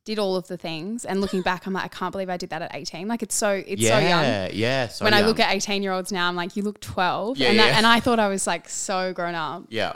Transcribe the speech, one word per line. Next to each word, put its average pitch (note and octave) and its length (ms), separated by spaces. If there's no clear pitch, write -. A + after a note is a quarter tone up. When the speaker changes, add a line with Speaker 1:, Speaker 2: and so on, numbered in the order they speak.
Speaker 1:
did G#3+ 120
all F#3+ 180
of F3+ 120
the F3+ 80
things. F3 480
And F#3+ 160
looking F#3+ 220
back, F3+ 240
I'm F#3+ 80
like, F#3 100
"I F3+ 40
can't F3+ 240
believe F#3+ 180
I F3+ 80
did F3+ 100
that D#3+ 140
at - 120
eighteen." F3 340
Like, A#3 140
it's G3 120
so, G3+ 320
it's A2 160
Speaker 2:
Yeah, A2+ 180
Speaker 1:
so E3+ 80
young. A#2+ 460
Speaker 2:
yeah, A#2+ 340
so - 160
Speaker 1:
When G#3+ 80
I G#3 60
Speaker 2:
young. G#3 100
Speaker 1:
look A3 100
at F#3+ 160
eighteen-year-olds G3 560
now, F3 200
I'm F3+ 60
like, F3 200
"You G3+ 60
look G3+ 180
twelve." F#3 560
Speaker 2:
Yeah, C4 140
Speaker 1:
And G#3+ 80
that, G#3+ 140
Speaker 2:
yeah. A3+ 40
Speaker 1:
and A3 100
I A#3 140
thought A#3+ 180
I G#3 100
was, G3 180
like, F3 240
so F#3 420
grown F3 220
up E3 340
Speaker 2:
Yeah. G2+ 280